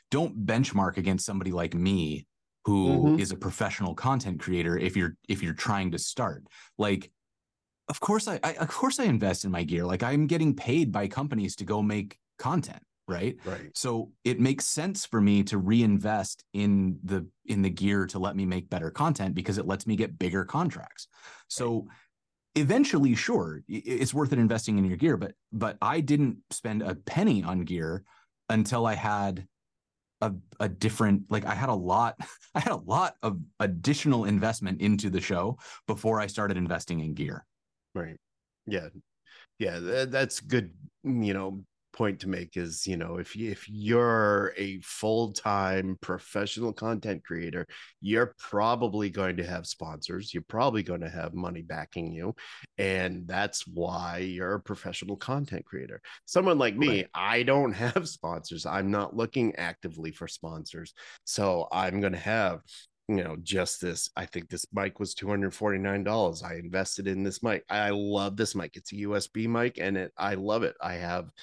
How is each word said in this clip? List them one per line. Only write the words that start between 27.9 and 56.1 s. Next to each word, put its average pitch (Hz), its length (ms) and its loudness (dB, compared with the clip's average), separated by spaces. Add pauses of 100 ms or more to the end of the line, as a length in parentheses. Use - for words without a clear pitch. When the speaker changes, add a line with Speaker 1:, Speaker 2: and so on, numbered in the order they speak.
Speaker 1:
until 113 360 2
I 113 80 2
had 101 540 -2 (760)
a, 107 120 0 (260)
a 104 80 0
different, 101 640 2
like, 104 140 0
I 104 100 0
had 131 140 0
a 120 40 4
lot, 98 460 2
<laughs> - 340 -18
I - 60 0
had 226 140 0
a - 20 -2
lot 165 480 0
of 98 160 0 (200)
additional 110 680 2
investment 98 560 0
into 104 280 4
the 90 120 0
show 98 360 0 (300)
before 110 320 0
I 104 80 0
started 101 300 0
investing 85 420 -2
in 78 140 -2
gear. 71 320 -6 (500)
Speaker 2:
Right. 82 220 -8 (500)
Yeah. 92 220 -4 (680)
Yeah. 85 200 -2
Tha-, 120 280 0
that's 131 340 0
good, 101 320 0 (300)
you 117 300 2
know, 98 300 -4 (280)
point 101 280 -2
to 98 100 -8
make 90 260 -6
is, 85 300 -6
you 95 100 -2
know, 85 220 -6
if - 180 -10
you, 110 140 -6
if - 180 -10
you're 107 880 4
a 98 240 -4
full-time 101 1200 0
professional 104 720 -4
content 107 540 -4
creator, 85 400 -6 (340)
you're 113 380 0
probably 107 720 0
going 92 280 -2
to 87 60 -2
have 87 220 -6
sponsors. 87 680 -10
You're 82 120 -6
probably 113 400 0
gonna 85 260 -6
have 82 240 -8
money 87 300 -6
backing 80 500 -8
you. 90 220 -6 (420)
And 92 500 -2
that's 95 380 -2
why 87 540 -4
you're 92 340 -4
a 101 80 -4
professional 95 560 -8
content 131 480 -6
creator. - 340 -12 (260)